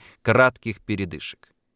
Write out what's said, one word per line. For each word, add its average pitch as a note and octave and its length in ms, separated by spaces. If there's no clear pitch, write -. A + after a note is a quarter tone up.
кратких B2 600
передышек. F#2 680